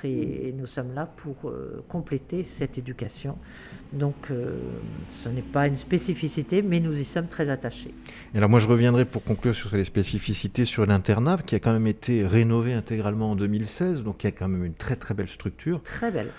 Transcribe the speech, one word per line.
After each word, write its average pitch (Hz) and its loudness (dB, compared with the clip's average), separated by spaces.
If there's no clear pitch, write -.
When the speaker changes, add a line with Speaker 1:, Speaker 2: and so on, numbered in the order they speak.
Speaker 1:
et, 131 -4
et 127 -6
nous 131 -8
sommes 123 -8
là 143 -4
pour, 151 -10
euh, - -10
compléter 175 -4
cette - -8
éducation. 127 -8
Donc, 143 -2
euh, 123 -4
ce - -12
n'est 123 -4
pas 143 2
une 143 2
spécificité, 165 0
mais 180 2
nous 156 0
y 139 -2
sommes 170 -2
très 156 -2
attachés. - -6
Speaker 2:
Et 110 -2
alors 104 6
moi, 117 10
je 107 6
reviendrai 120 8
pour 117 -2
conclure 113 2
sur 107 -4
les 98 4
spécificités, 101 0
sur 113 2
l'internat, 110 4
qui - 0
a 101 2
quand 113 4
même 110 4
été 110 2
rénové 117 4
intégralement 110 -2
en 104 0
deux 101 0
mille 107 0
seize, 170 -2
donc 104 -6
qui - 0
a 98 2
quand - -4
même 92 0
une 85 -4
très, - -4
très - -6
belle 101 -4
structure. - -6
Speaker 1:
Très - -6
belle, 117 -4